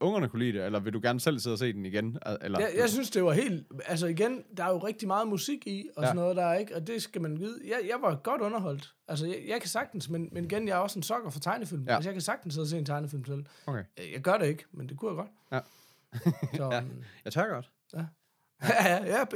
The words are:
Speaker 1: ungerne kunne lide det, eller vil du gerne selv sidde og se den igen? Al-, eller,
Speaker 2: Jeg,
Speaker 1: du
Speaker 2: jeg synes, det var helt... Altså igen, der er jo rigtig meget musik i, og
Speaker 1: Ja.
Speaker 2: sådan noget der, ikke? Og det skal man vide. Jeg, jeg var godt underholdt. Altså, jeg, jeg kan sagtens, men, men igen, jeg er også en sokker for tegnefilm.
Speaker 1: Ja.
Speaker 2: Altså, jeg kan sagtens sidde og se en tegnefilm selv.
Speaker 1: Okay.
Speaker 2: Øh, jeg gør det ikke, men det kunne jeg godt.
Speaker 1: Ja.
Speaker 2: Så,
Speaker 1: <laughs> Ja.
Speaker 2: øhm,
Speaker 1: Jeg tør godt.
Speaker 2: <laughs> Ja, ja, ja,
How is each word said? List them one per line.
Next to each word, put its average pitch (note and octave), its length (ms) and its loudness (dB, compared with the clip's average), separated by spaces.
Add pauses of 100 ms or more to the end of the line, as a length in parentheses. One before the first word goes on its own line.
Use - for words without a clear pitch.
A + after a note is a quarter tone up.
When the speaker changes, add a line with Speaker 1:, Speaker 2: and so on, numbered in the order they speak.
Speaker 1:
ungerne F3+ 280 2
kunne A#2 160 0
lide A2 140 0
det, F#2 80 -2
eller G#2 140 2
vil G2+ 120 -2
du A2 100 -2
gerne A#2+ 180 2
selv D3+ 180 2
sidde A2+ 160 -2
og G2+ 40 -4
se A#2+ 140 0
den G2 140 -4
igen? G#2+ 360 -2
Al-, - 180 -4
eller, F#2+ 200 0
Speaker 2:
Jeg, G#3 140 2
Speaker 1:
du G3+ 60 2
Speaker 2:
jeg A3+ 100 6
synes, A#3 200 0
det F#3 140 4
var E3 80 6
helt... G3 340 2 (200)
Altså E3+ 200 0
igen, G3+ 360 0 (140)
der F3 80 -2
er F3+ 60 2
jo F#3 80 4
rigtig G#3+ 300 -4
meget G#3 200 2
musik G#3+ 380 -2
i, G3+ 300 -6
og D3+ 60 -2
Speaker 1:
Ja. B2+ 60 2
Speaker 2:
sådan E3 80 2
noget F3 200 2
der, F3 180 4
ikke? G3 220 -2
Og D#3+ 100 -4
det A3+ 160 -2
skal - 200 -6
man D3+ 180 -2
vide. A3+ 240 -6
Jeg, A3 140 -2 (100)
jeg A#3 140 0
var F#3 140 6
godt B3 240 0
underholdt. G3 540 -2 (140)
Altså, D#3 180 -2
jeg, F3+ 100 -2 (120)
jeg A3+ 120 0
kan G#3+ 100 -6
sagtens, G#3+ 380 -4
men, E3 240 -2
men F3 120 -4
igen, G#3 240 -2
jeg F#3+ 60 2
er F3+ 60 4
også G3+ 180 0
en E3+ 40 -2
sokker A3 280 -2
for C#3+ 100 -8
tegnefilm. F3 480 -2
Speaker 1:
Ja. A#2+ 60 6
Speaker 2:
Altså, D#3 160 2
jeg G3 40 -4
kan F#3 80 -4
sagtens F#3+ 320 -4
sidde D#3+ 100 -2
og D3 40 -4
se E3 100 -2
en D3+ 60 -2
tegnefilm D3 400 -4
selv. C#3+ 200 -6 (220)
Speaker 1:
Okay. A#2 180 -4 (160)
Speaker 2:
Øh, E2+ 120 -8
jeg A#2+ 80 -6
gør F3 180 4
det - 80 4
ikke, - 260 0
men B2+ 160 -8
det C#3 100 -10
kunne A3 120 -2
jeg E3 60 -4
godt. G#3 140 -6 (220)
Speaker 1:
Ja. C3 80 0 (960)
Speaker 2:
Så, C#3+ 120 0
Speaker 1:
<laughs> B2+ 40 0
Ja. A#2+ 80 2
Speaker 2:
øhm, B2+ 220 -10 (220)
Speaker 1:
Jeg - 80 -6
tør F#3 220 2
godt. B2 160 -8 (240)
Speaker 2:
<laughs> D#3+ 40 -6 (640)
Ja, F#3+ 260 8
ja, F#3 180 6
ja, A3 180 4 (120)